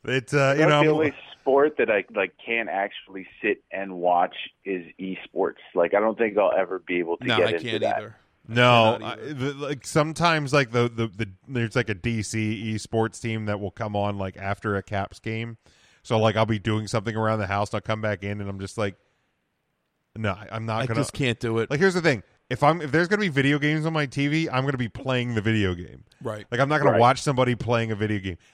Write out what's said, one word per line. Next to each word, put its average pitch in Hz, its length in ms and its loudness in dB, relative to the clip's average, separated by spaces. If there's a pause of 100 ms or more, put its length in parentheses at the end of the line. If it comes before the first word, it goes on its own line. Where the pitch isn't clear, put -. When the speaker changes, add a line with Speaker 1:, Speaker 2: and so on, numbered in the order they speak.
Speaker 1:
it's, 131 280 -4
uh, 139 220 4
Speaker 2:
That's 151 60 2
Speaker 1:
you 156 60 6
know, 147 160 6
Speaker 2:
the 151 60 6
Speaker 1:
I'm 151 60 4
Speaker 2:
only 151 200 0 (260)
sport 143 380 4
that 113 120 2
I, 101 140 2 (100)
like, 95 200 -2 (100)
can't 117 240 -2
actually 98 580 -6 (160)
sit 104 280 0
and 95 280 -8
watch 87 360 2 (300)
is 92 220 -6 (120)
esports. 92 560 -4 (200)
Like, 85 200 2
I 101 60 4
don't 110 160 0
think 104 220 0
I'll 98 180 4
ever 92 220 0
be 87 200 -4
able 85 200 -2
to 123 80 -10
Speaker 3:
No, 117 120 2
Speaker 2:
get 87 80 4
Speaker 3:
I - 60 0
Speaker 2:
into 85 180 -4
Speaker 3:
can't 110 120 -4
Speaker 2:
that. - 160 -2
Speaker 3:
either. 107 180 -12 (320)
Speaker 1:
No, 117 460 6
Speaker 3:
I - 40 -6
cannot 117 40 -10 (160)
Speaker 1:
I, - 40 -14
Speaker 3:
either. 147 120 -10
Speaker 1:
the, 135 200 -4
like, 139 320 -8
sometimes, 156 680 0
like, 135 180 4
the, 120 180 2
the, 113 200 -2
the, 101 200 -6 (200)
there's, 120 280 -2
like, 120 140 2
a 101 40 -2
D 110 280 -2
C 110 520 -4
esports 113 460 -2
team 110 260 -6
that 104 140 -4
will 98 120 -6
come 104 240 -6
on, 101 220 -2
like, 95 180 -6
after 101 400 -4
a 95 60 -2
Caps 98 360 -6
game. 113 380 -8 (500)
So, 113 140 2
like, 107 160 4
I'll 110 100 4
be 110 140 0
doing 107 260 -2
something 107 300 -4
around 110 240 0
the 95 80 -4
house, 101 220 -2
and 110 80 -6
I'll - 20 -4
come 110 200 -4
back 104 220 -4
in, 104 180 -6
and 101 80 -6
I'm 98 120 -8
just 98 180 -10
like, 101 160 -2 (1200)
"No, 107 140 -2
I, 98 220 -8
I'm 113 140 -8
not 113 160 0
Speaker 3:
I 131 40 -2
Speaker 1:
gonna." 117 140 0
Speaker 3:
just 139 120 -4
can't 127 280 -2
do 113 180 0
it. 113 120 0
Speaker 1:
Like, 147 100 -2
here's 190 140 4
the 180 60 2
thing. 143 220 2 (260)
If 127 140 -2
I'm, 156 180 4
if 143 120 -6
there's 165 160 2
gonna 208 140 0
be 196 60 0
video 143 300 2
games 151 280 0
on 165 60 -2
my 151 140 0
T 139 220 -2
V, 160 200 0
I'm 127 160 0
gonna 139 140 -2
be 120 100 -2
playing 123 460 -2
the 110 60 2
video 101 340 2
game. 71 300 -14 (180)
Speaker 3:
Right. 107 280 -8
Speaker 1:
Like, 120 100 0
I'm 139 80 4
not 151 100 2
gonna 139 140 6
Speaker 2:
Right. - 80 6
Speaker 1:
watch 127 220 6
somebody 123 340 2
playing 113 340 -2
a 107 60 -2
video 104 240 -2
game. 92 160 -6 (180)